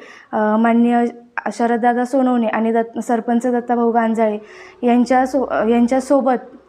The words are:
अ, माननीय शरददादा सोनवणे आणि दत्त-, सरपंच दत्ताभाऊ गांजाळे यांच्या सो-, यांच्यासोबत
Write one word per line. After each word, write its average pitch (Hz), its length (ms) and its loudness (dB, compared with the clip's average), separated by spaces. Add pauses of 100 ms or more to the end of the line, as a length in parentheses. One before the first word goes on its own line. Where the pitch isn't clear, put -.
(320)
अ, 214 240 0
माननीय 233 480 2 (480)
शरददादा 240 520 0
सोनवणे 254 420 0
आणि 226 260 -2
दत्त-, 226 280 -2
सरपंच 233 460 -2
दत्ताभाऊ 240 440 -2
गांजाळे 226 480 0 (480)
यांच्या 247 400 2
सो-, 247 420 -2
यांच्यासोबत 254 880 0 (120)